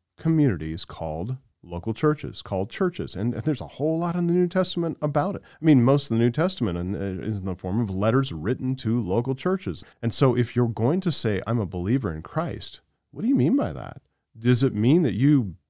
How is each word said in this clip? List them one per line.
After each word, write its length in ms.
communities 720
called 500
local 320
churches, 480
called 280
churches. 480
And, 160
and 100
there's 160
a 80
whole 320
lot 160
in 120
the 60
New 140
Testament 540
about 340
it. 60
I 40
mean, 180
most 260
of 80
the 60
New 80
Testament 460
in, 180
uh, 260
is 180
in 60
the 120
form 240
of 80
letters 420
written 460
to 200
local 380
churches. 480
And 120
so 240
if 180
you're 140
going 320
to 100
say, 340
"I'm 140
a 60
believer 480
in 80
Christ," 580
what 120
do 40
you 80
mean 220
by 160
that? 280
Does 260
it 100
mean 300
that 120
you, 400